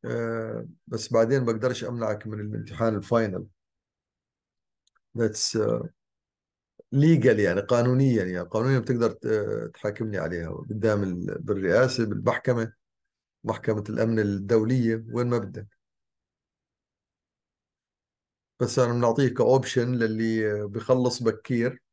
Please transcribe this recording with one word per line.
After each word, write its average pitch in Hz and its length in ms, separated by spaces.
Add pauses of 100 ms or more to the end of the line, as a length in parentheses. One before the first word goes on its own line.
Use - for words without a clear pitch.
آه، 113 640 (200)
بس 113 260
بعدين 117 320
بقدرش 117 380
أمنعك 113 440
من 107 120
الامتحان 107 560
الفاينل. 104 520 (1700)
That's، 110 380
آه، 113 340 (1040)
legal، 135 440
يعني، 95 220
قانونيًا، 123 640
يعني، 90 160 (100)
قانونيًا 123 300
بتقدر 117 320
ت-، 110 640
تحاكمني 107 440
عليها 85 340
قدام 107 520
ال-، 90 380
بالرئاسة، 107 640
بالمحكمة، 110 680 (680)
محكمة 107 460
الأمن 113 300
الدولية، 110 920
وين 120 160
ما 120 100
بدك. 104 300 (3000)
بس 127 200
أنا 120 140
بنعطيك 120 480
option 123 540
للي 110 720
بخلص 123 560
بكير. 117 580 (120)